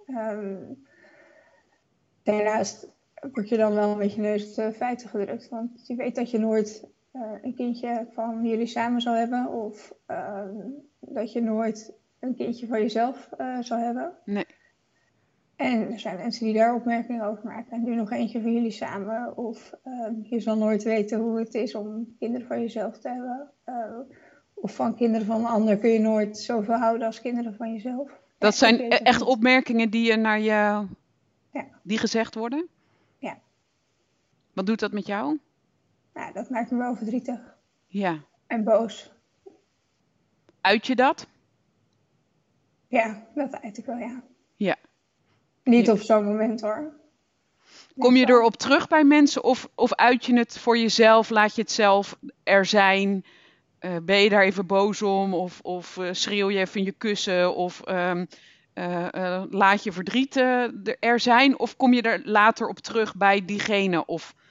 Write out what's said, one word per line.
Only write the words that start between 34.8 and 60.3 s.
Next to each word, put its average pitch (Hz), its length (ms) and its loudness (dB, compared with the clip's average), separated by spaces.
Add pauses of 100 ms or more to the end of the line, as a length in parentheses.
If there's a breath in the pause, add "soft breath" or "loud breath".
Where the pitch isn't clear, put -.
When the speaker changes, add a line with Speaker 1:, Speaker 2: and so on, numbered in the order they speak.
Speaker 2:
met 202 140 -6
jou? 262 340 -4 (760)
Speaker 1:
Nou, - 200 -14
dat 208 160 -10
maakt 240 220 -6
me 247 60 0
wel 247 180 -4
verdrietig. 233 640 -8 (300)
Speaker 2:
Ja. 190 300 -2 (300)
Speaker 1:
En 220 160 -4
boos. 220 500 0 (1500)
Speaker 2:
Uit 208 260 2
je 254 80 0
dat? 262 320 2 (1600)
Speaker 1:
Ja, 220 480 -2
dat 277 260 -6
uit 214 160 -14
ik 233 80 -16
wel, 240 120 -8
ja. 240 240 -12 (340)
Speaker 2:
Ja. 185 200 -2 (880)
Speaker 1:
Niet 233 220 6
Speaker 2:
Ja. 233 60 6
Speaker 1:
op 208 80 4
zo'n 214 260 2
moment, 220 360 -2
hoor. 220 320 -6 (1040 soft breath)
Speaker 2:
Kom 247 160 6
je 254 60 8
Speaker 1:
Meestal. 247 180 8
Speaker 2:
erop 226 180 6
terug 285 320 2
bij 311 160 6
mensen 294 400 6
of, - 320 0
of - 180 2
uit 247 320 4
je 247 120 4
het 233 200 0
voor 233 200 2
jezelf? 220 520 6
Laat 214 260 2
je 226 60 0
het - 100 -6
zelf 202 480 2 (240)
er 190 220 6
zijn? 196 600 4 (540 soft breath)
Eh, 180 240 -6
ben 190 140 4
je 202 120 6
daar 202 140 6
even 190 220 2
boos 196 360 2
om? 196 320 0
Of, 180 280 -4
of, 180 360 -8
eh, 185 140 -4
schreeuw 196 380 -2
je 202 100 0
even 190 200 -2
in 196 60 0
je 196 60 -2
kussen? 190 640 0
Of, 180 260 -6
ehm, 180 440 -2 (480 soft breath)
eh, 175 400 -6
eh, 185 360 -4
laat 196 340 2
je 202 80 -4
verdriet, 190 440 -4